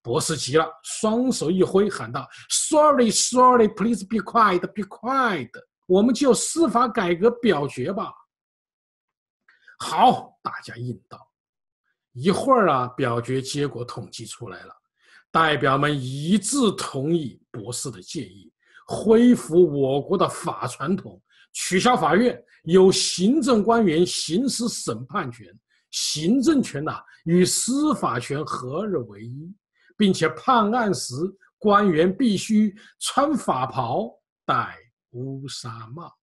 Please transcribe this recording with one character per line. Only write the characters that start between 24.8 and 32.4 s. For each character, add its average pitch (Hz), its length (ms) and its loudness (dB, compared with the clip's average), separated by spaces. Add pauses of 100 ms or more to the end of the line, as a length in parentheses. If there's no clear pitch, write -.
判 165 260 -6
权， 113 140 -20 (440)
行 175 520 -2
政 285 200 2
权 143 220 -6
呐， 139 180 -8 (220)
与 175 200 4
司 277 500 0
法 123 260 -2
权 143 240 -6
合 135 380 -8
二 185 240 -4
为 104 180 -18
一， 143 300 -14 (420)
并 196 160 4
且 160 180 0
判 214 420 2
案 226 200 0
时 123 220 -6 (440)
官 202 300 4
员 175 260 2
必 220 220 0
须 214 380 2 (240)